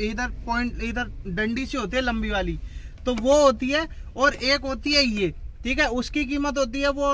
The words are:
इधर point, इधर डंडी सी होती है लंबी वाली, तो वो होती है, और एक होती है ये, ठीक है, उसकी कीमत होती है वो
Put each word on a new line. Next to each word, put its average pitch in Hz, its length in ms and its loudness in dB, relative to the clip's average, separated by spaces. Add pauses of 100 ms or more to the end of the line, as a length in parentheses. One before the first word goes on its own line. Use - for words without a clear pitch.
इधर 220 280 -2 (160)
point, 233 380 -2
इधर 233 280 -4 (180)
डंडी 220 360 -2
सी 277 120 -6
होती 254 200 -2
है 262 60 2
लंबी 226 280 0
वाली, 175 280 0 (460)
तो 254 100 2
वो 262 260 6
होती 254 280 6
है, 311 180 0 (300)
और 269 180 4
एक 262 280 2
होती 277 300 -2
है 285 120 6
ये, 208 280 0 (300)
ठीक 254 160 0
है, 294 100 4
उसकी 254 360 -2
कीमत 285 320 -2
होती 269 240 -2
है 285 100 2
वो 277 220 0